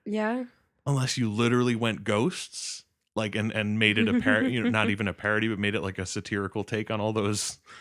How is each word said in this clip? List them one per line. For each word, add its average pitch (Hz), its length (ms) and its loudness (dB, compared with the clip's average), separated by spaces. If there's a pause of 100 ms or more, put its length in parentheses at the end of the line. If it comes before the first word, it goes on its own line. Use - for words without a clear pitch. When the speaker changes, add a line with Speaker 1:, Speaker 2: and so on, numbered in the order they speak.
Speaker 1:
Yeah. 220 400 -2 (400)
Speaker 2:
Unless 131 320 0
you 117 120 0
literally 120 460 2
went 110 300 -2
ghosts, - 800 -2 (320)
like, 107 180 -2
and, 110 160 0
and 107 260 0
made 107 200 6
it 113 100 4
a - 140 2
par-, 107 220 4
you 127 200 0
know, 240 60 0
not 110 200 2
Speaker 1:
<laughs> - 0 -
Speaker 2:
even 101 200 0
a 87 40 -4
parody, 107 360 0
but 101 100 -2
made 104 160 0
it, 85 60 0
like, 95 180 -4
a 92 60 -4
satirical 101 580 -4
take 110 260 -4
on 110 120 -2
all 110 100 0
those, 104 460 -2 (240)